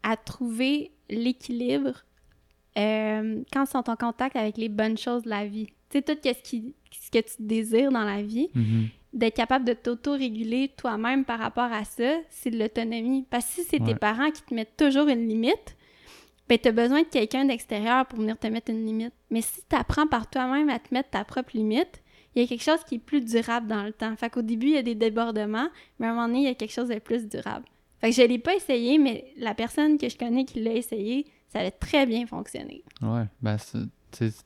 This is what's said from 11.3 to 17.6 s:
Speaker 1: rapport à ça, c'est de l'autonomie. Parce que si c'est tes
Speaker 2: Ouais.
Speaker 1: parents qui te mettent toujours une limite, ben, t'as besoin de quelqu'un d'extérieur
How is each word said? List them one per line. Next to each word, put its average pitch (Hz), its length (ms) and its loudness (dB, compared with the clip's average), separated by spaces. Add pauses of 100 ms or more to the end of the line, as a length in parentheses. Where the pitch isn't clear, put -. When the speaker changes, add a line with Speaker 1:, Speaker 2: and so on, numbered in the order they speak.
Speaker 1:
rapport 233 320 -2
à 214 140 -4
ça, 262 320 -2 (120)
c'est - 200 -6
de 226 100 -4
l'autonomie. 233 720 0
Parce 240 160 -2
que - 80 -6
si 349 100 -4
c'est 330 160 0
tes - 140 2
Speaker 2:
Ouais. - 20 2
Speaker 1:
parents 226 360 2
qui 302 100 -10
te - 120 -8
mettent 220 220 -6
toujours 285 320 6
une 233 200 2
limite, 226 500 0 (720)
ben, 233 100 8
t'as 226 140 4
besoin 247 300 4
de 320 40 2
quelqu'un 262 380 0
d'extérieur 233 640 0